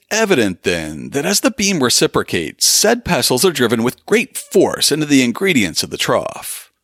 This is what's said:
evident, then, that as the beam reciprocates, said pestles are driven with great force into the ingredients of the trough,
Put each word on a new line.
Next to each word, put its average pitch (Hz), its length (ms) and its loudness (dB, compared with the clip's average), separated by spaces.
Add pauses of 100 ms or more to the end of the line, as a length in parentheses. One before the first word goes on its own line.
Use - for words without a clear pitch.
evident, 170 540 0
then, 78 480 -4
that 143 140 -4
as 196 140 0
the 254 120 0
beam 196 300 -2
reciprocates, 113 840 0
said 240 380 2
pestles 127 400 0
are 180 80 2
driven 117 300 0
with - 220 -4
great - 320 -2
force - 540 0
into 151 140 0
the 139 180 4
ingredients 120 580 0
of 73 100 -8
the - 60 -8
trough, - 760 -4 (100)